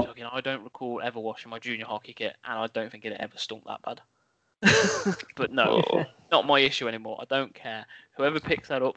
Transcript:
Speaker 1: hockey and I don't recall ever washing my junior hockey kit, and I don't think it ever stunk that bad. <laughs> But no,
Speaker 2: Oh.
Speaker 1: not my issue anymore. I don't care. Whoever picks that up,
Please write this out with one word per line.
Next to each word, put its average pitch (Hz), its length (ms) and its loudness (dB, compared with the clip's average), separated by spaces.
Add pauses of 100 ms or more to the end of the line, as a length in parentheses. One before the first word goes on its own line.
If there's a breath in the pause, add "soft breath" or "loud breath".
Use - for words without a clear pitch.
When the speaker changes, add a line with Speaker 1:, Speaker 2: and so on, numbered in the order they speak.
Speaker 1:
hockey 120 180 -10
and 120 100 -10
I 127 100 -4
don't 135 220 -4
recall 120 380 -6
ever 120 180 -4
washing 110 300 -8
my 113 80 -10
junior 113 280 -6
hockey 110 280 -8
kit, 107 300 -6
and 120 140 -6
I 113 100 -2
don't 113 220 -6
think 107 140 -16
it 107 140 -6
ever - 200 -8
stunk - 280 -10
that 107 160 -10
bad. - 180 -8 (640)
<laughs> 208 540 4 (200)
But 123 160 -2
no, 123 300 6 (100)
Speaker 2:
Oh. - 120 2 (280)
Speaker 1:
not 139 140 6
my 139 140 8
issue 135 280 2
anymore. 110 320 -6
I 123 60 -10
don't 135 280 0
care. 110 300 -10 (320 soft breath)
Whoever 147 240 2
picks - 280 -2
that 135 140 0
up, 131 140 0